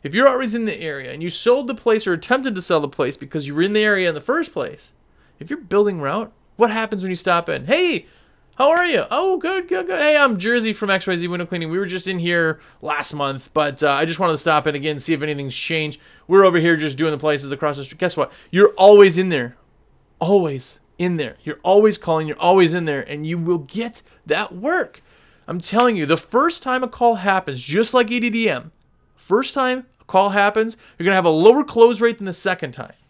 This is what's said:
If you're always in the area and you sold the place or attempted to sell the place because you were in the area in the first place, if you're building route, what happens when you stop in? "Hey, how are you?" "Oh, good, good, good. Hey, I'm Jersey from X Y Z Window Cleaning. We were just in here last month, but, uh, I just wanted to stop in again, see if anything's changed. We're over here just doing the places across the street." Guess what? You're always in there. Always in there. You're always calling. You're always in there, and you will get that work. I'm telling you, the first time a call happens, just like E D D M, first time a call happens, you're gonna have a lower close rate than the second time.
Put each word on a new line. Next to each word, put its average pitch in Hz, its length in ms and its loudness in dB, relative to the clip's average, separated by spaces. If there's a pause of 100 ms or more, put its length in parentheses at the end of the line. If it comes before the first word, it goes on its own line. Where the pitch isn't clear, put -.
If 143 100 -10
you're 247 140 4
always 254 280 0
in 233 100 -4
the 175 160 -6
area 139 300 -10
and 147 120 -12
you 175 60 -6
sold 247 380 0
the 269 60 -6
place 220 320 0
or 185 80 -2
attempted 254 420 -2
to 185 60 -6
sell 165 200 -2
the 143 80 -6
place 143 260 -4
because 147 320 -10
you 143 80 -10
were 156 60 0
in 202 120 0
the 214 100 0
area 190 260 0
in 156 60 -2
the 147 60 -10
first 302 300 -4
place, - 400 -10 (480)
if 156 100 -16
you're 302 100 -8
building 202 420 -2
route, 185 300 -6 (240)
what 226 140 2
happens 220 320 -6
when 190 80 -6
you 180 60 -6
stop 170 340 -2
in? 135 160 -8
"Hey, 302 400 0 (500)
how 277 140 2
are 349 160 2
you?" 269 240 0
"Oh, 370 280 -2
good, 349 300 -6
good, 370 200 -6
good. 359 120 -4
Hey, 302 160 2
I'm 262 220 2
Jersey 220 340 -2
from 208 200 -4
X 190 160 -2
Y 185 80 -2
Z 175 120 -4
Window 175 200 -6
Cleaning. 165 240 -8
We 180 80 -4
were 196 80 -4
just 180 200 -8
in 185 120 -4
here 170 400 0 (240)
last 147 320 -4
month, 139 360 -6
but, 143 300 -2
uh, 147 100 4
I 143 140 0
just 160 140 -4
wanted 175 140 0
to 151 40 -2
stop 151 300 0
in 147 80 0
again, 147 240 -4
see 160 160 -2
if 139 80 -4
anything's 143 320 -6
changed. 156 440 -6 (280)
We're 196 180 6
over 175 140 4
here 165 180 4
just 147 180 -4
doing 156 160 -2
the 151 60 -4
places 143 340 -2
across 147 260 -4
the 139 60 -12
street." 151 140 -18
Guess 180 200 -4
what? 143 140 -2 (200)
You're 202 220 6
always 196 440 8
in 185 120 0
there. 123 260 -4 (640)
Always 165 600 -2 (200)
in 175 180 -2
there. 135 260 -6
You're 151 200 -8
always 208 340 6
calling. 160 300 -2
You're 147 120 -8
always 175 360 6
in 175 100 -4
there, 143 160 -2
and 147 240 -10
you 170 140 -4
will 170 180 0
get 220 460 -10 (240)
that 180 260 -4
work. 269 480 -4 (460)
I'm 175 120 -8
telling 226 380 0
you, 156 80 -2
the 160 120 2
first 302 440 -2
time 254 220 -4
a 247 40 -4
call 240 280 0
happens, 185 460 -2
just 208 340 0
like 240 160 2
E 240 80 -4
D 233 100 -2
D 226 180 -2
M, 147 240 -6 (440)
first 247 400 -2
time 254 320 -4 (120)
a - 40 -20
call 196 260 2
happens, 208 480 0 (200)
you're 170 80 -6
gonna 190 100 2
have 185 100 2
a 170 40 4
lower 208 340 6
close 233 360 4
rate 233 200 0
than 196 60 -12
the 190 60 -8
second 170 420 -6
time. - 200 -16 (160)